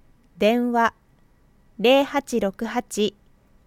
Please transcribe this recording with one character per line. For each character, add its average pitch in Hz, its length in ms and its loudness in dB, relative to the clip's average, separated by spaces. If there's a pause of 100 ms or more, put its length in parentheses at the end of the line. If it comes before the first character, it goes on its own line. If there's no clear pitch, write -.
(380)
電 240 340 0
話、 233 220 0 (840)
零 262 240 4
八 269 360 -4
六 208 260 -4
八 214 500 -4 (520)